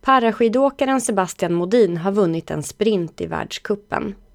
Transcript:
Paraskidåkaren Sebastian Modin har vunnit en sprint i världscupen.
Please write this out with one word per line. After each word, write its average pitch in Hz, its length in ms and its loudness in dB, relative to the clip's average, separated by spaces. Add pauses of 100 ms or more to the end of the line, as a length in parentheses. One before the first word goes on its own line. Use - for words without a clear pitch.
Paraskidåkaren 262 1000 2
Sebastian 185 540 -2
Modin 180 420 2
har 180 160 -2
vunnit 165 380 0
en 151 120 -4
sprint 196 580 -2
i - 60 -6
världscupen. - 880 -6 (200)